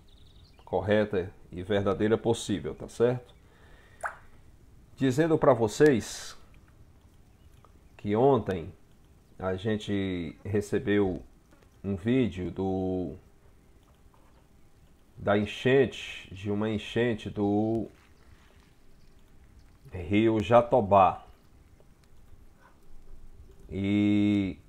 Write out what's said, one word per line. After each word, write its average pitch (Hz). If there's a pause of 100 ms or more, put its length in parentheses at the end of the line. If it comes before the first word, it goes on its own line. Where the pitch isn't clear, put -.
(640)
correta 98 (220)
e 87
verdadeira 101
possível, 95
tá -
certo? 123 (1600)
Dizendo 147
pra 143
vocês 117 (1600)
que 101
ontem 104 (640)
a 92
gente 95
recebeu 101 (640)
um 98
vídeo 95
do, 92 (2000)
da 101
enchente, -
de 95
uma 104
enchente 110
do 104 (2000)
Rio 104
Jatobá. 101 (2500)
E 101 (120)